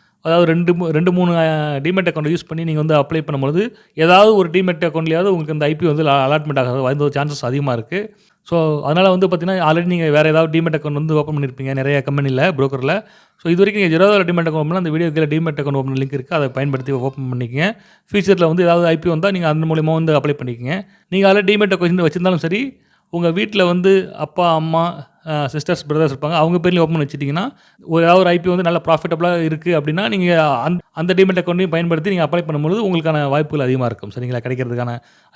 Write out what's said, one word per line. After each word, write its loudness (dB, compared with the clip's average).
அதாவது 2
ரெண்டு 0
மூ-, -2
ரெண்டு 0
மூணு, 2
அஹ், 0
Demat -2
அக்கவுண்ட் -2
யூஸ் -4
பண்ணி -6
நீங்க -2
வந்து 2
அப்ளை 0
பண்ணும்பொழுது, -2
ஏதாவது 6
ஒரு 2
Demat 0
அக்கவுண்ட்லயாவது 0
உங்களுக்கு -2
இந்த -2
ஐ 0
பி -2
ஓ 4
வந்து 2
அலா-, 4
அலாட்மெண்ட் 0
ஆகிறது 0
வந்து 0
சான்சஸ் -4
அதிகமா -2
இருக்கு. -6
So, -2
அதனால 4
வந்து 2
பாத்தீங்கன்னா, -2
already 2
நீங்க 0
வேற 4
ஏதாவது 2
Demat 0
அக்கவுண்ட் -4
வந்து -2
ஓப்பன் 0
பண்ணிருப்பீங்க -6
நிறைய 0
கம்பெனில, 0
புரோக்கர்ல. -2
So, 0
இது 2
வரைக்கும் 0
நீங்க 0
Zerodha-ல 4
Demat 0
அக்கவுண்ட் -2
ஓப்பன் -2
பண்ணா, -2
அந்த -2
வீடியோ -2
கீழே 0
Demat -2
அக்கவுண்ட் -4
ஓப்பன் -2
லிங்க் -4
இருக்கு, -6
அதை 0
பயன்படுத்தி -4
ஓப்பன் -6
பண்ணிக்கங்க. -4
ஃபியூச்சர்ல 2
வந்து 2
ஏதாவது 4
ஐ 2
பி -4
ஓ 0
வந்தா 0
நீங்க -2
அதன் 0
மூலியமா 0
வந்து 2
அப்ளை 2
பண்ணிக்கங்க. -8
நீங்க 0
already 4
Demat 2
அக்கவுண்ட் 0
வச்சிருந்தாலும் 0
சரி, -2
உங்க 0
வீட்ல 0
வந்து 2
அப்பா, 0
அம்மா, 0
அஹ், -4
சிஸ்டர்ஸ், -4
பிரதர்ஸ் 0
இருப்பாங்க, -4
அவங்க 2
பேர்லயும் 0
ஓப்பன் -2
பண்ணி -2
வச்சிட்டீங்கன்னா, -6
ஒரு, 0
ஏதாவது 8
ஒரு 4
ஐ 2
பி -4
ஓ 2
வந்து 0
நல்ல 0
ப்ராஃபிட்டபிளா 0
இருக்கு -2
அப்படின்னா, -2
நீங்க 0
அந்த, -2
அந்த -2
Demat 4
அக்கவுண்ட்டையும் -2
பயன்படுத்தி -2
நீங்க 0
அப்ளை -2
பண்ணும்பொழுது -2
உங்களுக்கான -2
வாய்ப்புகள் -2
அதிகமா 0
இருக்கும். -8
சரிங்களா? -8
கிடைக்கிறதுக்கான, -6